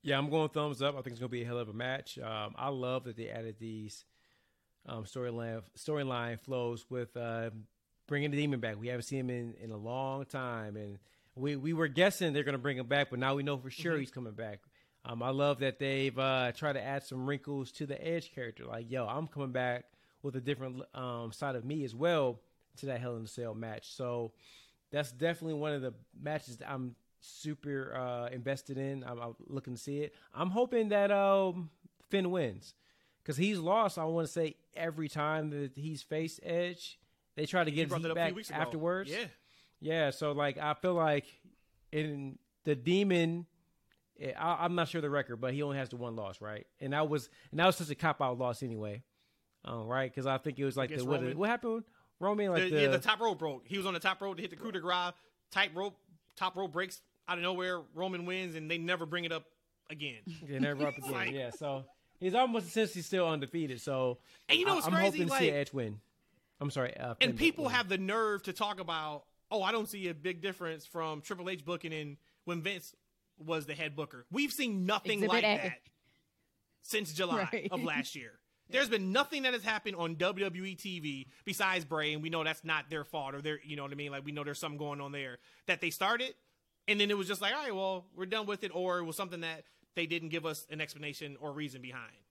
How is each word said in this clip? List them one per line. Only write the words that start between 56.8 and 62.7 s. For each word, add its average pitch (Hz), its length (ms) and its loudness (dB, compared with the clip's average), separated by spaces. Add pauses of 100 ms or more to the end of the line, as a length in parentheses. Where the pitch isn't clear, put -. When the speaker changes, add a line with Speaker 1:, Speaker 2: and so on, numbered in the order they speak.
Speaker 2:
out 175 100 0
of 175 60 -2
nowhere. 180 380 0 (140)
Roman 175 300 -2
wins, 185 300 -2
and 156 140 -6
they 170 80 0
never 170 300 0
bring 170 180 -2
it 165 60 -4
up 160 140 -4 (440)
again. 143 380 -8
Speaker 1:
<laughs> 160 200 -10
They 139 120 -4
never 143 260 2
up 143 120 -2
again, 139 140 -6
Speaker 2:
Like 131 200 0
Speaker 1:
yeah. 135 200 -4
So 135 340 -4 (340)
he's 185 160 0
almost 226 320 4
essentially 214 340 0